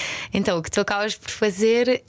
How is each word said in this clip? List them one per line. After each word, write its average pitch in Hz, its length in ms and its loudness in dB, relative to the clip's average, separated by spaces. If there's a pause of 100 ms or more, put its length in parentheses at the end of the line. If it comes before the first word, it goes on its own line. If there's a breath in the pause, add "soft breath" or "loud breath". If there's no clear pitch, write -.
(340 loud breath)
Então, 196 240 2
o 160 40 -4
que - 80 -10
tu 202 100 0
acabas 208 340 -2
por - 160 -14
fazer 226 800 2